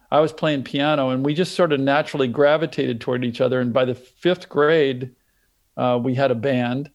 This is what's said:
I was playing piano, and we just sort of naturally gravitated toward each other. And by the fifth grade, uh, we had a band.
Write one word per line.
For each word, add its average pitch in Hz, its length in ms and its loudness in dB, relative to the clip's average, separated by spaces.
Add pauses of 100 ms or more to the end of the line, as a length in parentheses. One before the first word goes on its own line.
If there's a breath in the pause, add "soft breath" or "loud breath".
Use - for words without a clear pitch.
(100)
I 143 100 4
was 156 120 2
playing 147 320 -2
piano, 143 460 0
and 131 140 -2
we 147 100 0
just 170 200 -2
sort 170 180 2
of 135 80 0
naturally 139 480 0
gravitated 143 720 0
toward 127 240 -4
each 120 160 -4
other. 127 200 0
And 123 120 -2
by 131 120 2
the 123 100 0
fifth - 540 -4
grade, 143 640 2 (640)
uh, 123 260 0
we 127 120 -2
had 135 160 2
a 120 60 0
band. 123 580 -2